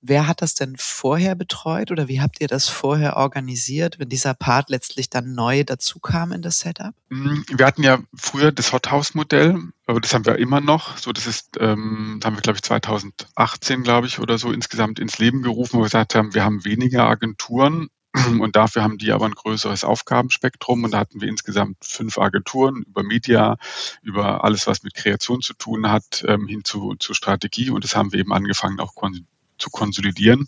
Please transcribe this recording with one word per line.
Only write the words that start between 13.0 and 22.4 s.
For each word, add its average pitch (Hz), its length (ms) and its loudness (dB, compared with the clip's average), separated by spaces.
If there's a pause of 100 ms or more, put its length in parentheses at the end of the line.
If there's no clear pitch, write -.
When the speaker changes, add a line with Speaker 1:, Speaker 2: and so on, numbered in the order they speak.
Speaker 2:
glaub 120 220 4
ich, - 160 -6
oder 117 180 0
so 120 140 -4
insgesamt 110 480 -4
ins 107 180 -8
Leben 120 240 2
gerufen, 120 320 -2
wo 120 60 6
wir 110 60 4
gesagt 110 280 2
haben, 107 180 2
wir 101 120 2
haben 104 200 0
weniger 120 440 2
Agenturen 123 800 0 (240)
<clears throat> 123 260 4
und 104 160 0
dafür 110 300 4
haben 107 140 2
die 104 120 -2
aber 107 160 2
ein 107 60 -2
größeres 107 500 -4
Aufgabenspektrum. 123 1040 0
Und 107 80 -2
da 110 80 2
hatten 104 200 -6
wir 101 60 -4
insgesamt 101 540 -2
fünf - 380 -8
Agenturen 110 680 2